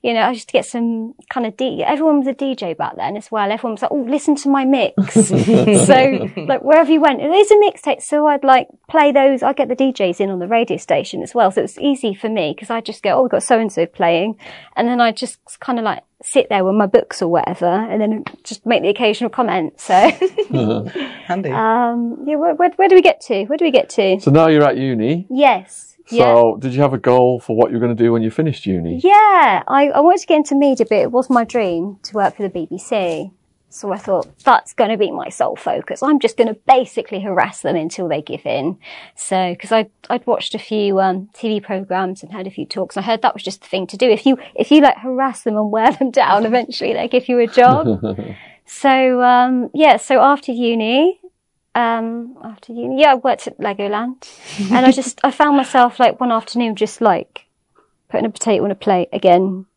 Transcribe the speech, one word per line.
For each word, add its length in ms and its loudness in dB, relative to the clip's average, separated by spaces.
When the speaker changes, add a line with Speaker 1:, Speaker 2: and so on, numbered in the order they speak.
Speaker 1:
you 120 -2
know, 80 0
I 100 2
used 160 -10
to 60 -20
get 120 0
some 480 -6
kind 160 -6
of 120 -10
D-, 260 -6
everyone 360 0
was 80 -2
a 60 -4
D 220 -6
J 180 -8
back 220 -8
then 220 -8
as 140 -16
well. 200 -2
Everyone 220 -6
was 80 -10
like, 100 -4
"Oh, 160 -4
listen 280 0
to 140 -4
my 140 2
mix." 320 0
<laughs> 100 6
So, 440 4
like, 160 -2
wherever 280 4
you 100 4
went, 180 2
"There's 320 2
a 40 6
mixtape." 460 0
So 260 0
I'd, 180 0
like, 220 4
play 220 2
those. 320 2
I'd 140 -2
get 100 0
the 80 -4
D 160 0
Js 300 -2
in 80 -2
on 100 -6
the 80 -8
radio 300 0
station 440 -4
as 140 -10
well. 160 2
So 100 -2
it 20 -2
was 160 -10
easy 340 -2
for 160 -8
me 260 -4
'cause 140 -20
I'd 160 -6
just 180 -14
go, 80 0
"Oh, 120 2
we've 80 0
got 120 0
so-and-so 440 0
playing." 500 -2
And 100 -2
then 140 0
I'd 160 0
just 220 -12
kinda, 220 -6
like, 220 -6
sit 260 0
there 140 0
with 120 0
my 120 2
books 340 0
or 60 -2
whatever 400 -2
and 340 -2
then 220 -4
just 220 -16
make 160 0
the 80 -2
occasional 400 -2
comment. 500 -4
So, 140 -4
<laughs> 560 2
Speaker 2:
Handy. 240 -4
Speaker 1:
um, 760 -2
yeah, 100 -2
where, 200 0
where, 220 2
where 100 4
do 80 6
we 60 10
get 200 2
to? 240 -4
Where 120 -4
do 80 0
we 60 0
get 180 2
to? 320 0
Speaker 3:
So 100 2
now 160 6
you're 160 6
at 140 2
uni. 520 -2
Speaker 1:
Yes. 680 -2
Speaker 3:
So 80 -10
Speaker 1:
Yeah. 440 4
Speaker 3:
did 140 -6
you 80 0
have 120 2
a 40 -4
goal 420 4
for 160 -6
what 160 2
you 60 -4
were 40 -2
gonna 140 0
do 180 2
when 100 0
you 80 -2
finished 340 -4
uni? 380 -4
Speaker 1:
Yeah, 640 4
I, 260 2
I 60 2
wanted 220 4
to 60 -18
get 100 2
into 180 -2
media, 340 2
but 80 2
it 140 0
was 180 -2
my 140 2
dream 600 -4
to 120 -14
work 220 -2
for 60 -8
the 60 -4
B 200 -8
B 80 -10
C. 540 -6
So 220 -10
I 60 -6
thought, 300 -4
"That's 260 2
gonna 260 -2
be 140 -2
my 160 -10
sole 300 -4
focus. 440 -8
I'm 180 2
just 180 -2
gonna 160 2
basically 680 -2
harass 420 -4
them 140 -4
until 320 -6
they 140 -4
give 240 -12
in." 320 -6
So, 440 -4
'cause 140 -8
I'd, 160 0
I'd 160 -4
watched 300 -4
a 40 -8
few, 420 -2
um, 320 -2
T 160 -8
V 100 -2
programmes 640 -8
and 80 -20
heard 160 -14
a 40 -14
few 140 -12
talks, 300 -10
and 80 -8
I 40 -8
heard 160 -4
that 100 0
was 100 -16
just 200 -12
the 40 -20
thing 200 -6
to 100 -16
do. 120 2
If 160 0
you, 120 4
if 160 0
you, 80 8
like, 200 4
harass 440 -6
them 140 -4
and 140 -2
wear 200 2
them 200 -4
down, 340 2
Speaker 3:
<laughs> 60 -2
Speaker 1:
eventually 420 -2
they 160 -4
give 180 -2
you 120 0
a 80 2
job. 400 4
Speaker 3:
<laughs> 340 -8
Speaker 1:
So, 540 0
um, 540 2
yeah, 220 6
so 240 0
after 300 2
uni, 680 0
um, 680 -4
after 300 -20
uni, 280 -4
yeah, 100 6
I 40 4
worked 300 -4
at 140 -14
Legoland, 680 -8
and 140 4
I 40 8
just, 320 -2
I 60 2
found 260 0
myself, 440 0
like, 200 2
one 120 -2
afternoon 440 -4
just, 240 -4
like, 460 -2
putting 160 -4
a 60 -4
potato 320 -2
on 80 -2
a 40 -4
plate 380 -2
again 640 2